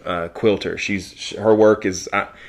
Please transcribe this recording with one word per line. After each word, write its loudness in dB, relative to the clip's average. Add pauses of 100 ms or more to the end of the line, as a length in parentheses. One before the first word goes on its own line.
uh, -6
quilter. -2
She's, -6
sh-, -12
her 4
work 6
is, -4
uh, -2 (220)